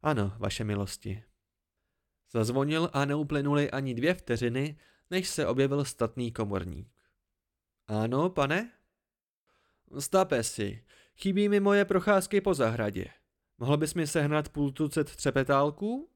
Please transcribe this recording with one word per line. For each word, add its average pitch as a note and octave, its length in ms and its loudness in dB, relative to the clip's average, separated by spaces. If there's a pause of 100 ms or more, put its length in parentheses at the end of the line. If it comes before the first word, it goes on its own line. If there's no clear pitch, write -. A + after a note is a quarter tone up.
Ano, A2 360 0
vaše A2 260 -4
milosti. G2+ 580 -4 (1080)
Zazvonil C3+ 640 0
a C#3 120 0
neuplynuly C#3+ 680 0
ani C3+ 240 -4
dvě C#3+ 200 2
vteřiny, B2+ 640 -4 (320)
než F#3 180 -2
se C#3+ 180 -2
objevil C3+ 380 2
statný A#2 480 -4
komorník. G2 560 -6 (1000)
Ano, B2+ 440 0
pane? F3+ 420 -2 (1300)
Stape C#3+ 440 2
si, G#2+ 420 -6 (320)
chybí G3 320 2
mi G3+ 120 4
moje G3+ 240 4
procházky G3 560 2
po F#3+ 140 2
zahradě. A2+ 520 0 (520)
Mohl C3 180 2
bys D#3 180 0
mi E3 120 -2
sehnat D3+ 420 0
půl C#3+ 240 -2
tucet D3 440 -2
třepetálků? D3 1000 0